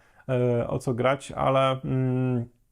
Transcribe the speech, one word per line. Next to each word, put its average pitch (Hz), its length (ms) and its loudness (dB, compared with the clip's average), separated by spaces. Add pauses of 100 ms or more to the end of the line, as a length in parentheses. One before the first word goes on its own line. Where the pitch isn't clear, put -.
(300)
e, 123 400 2
o - 100 -2
co 127 160 -2
grać, 127 380 0
ale, 135 520 2
mm, 127 600 0 (280)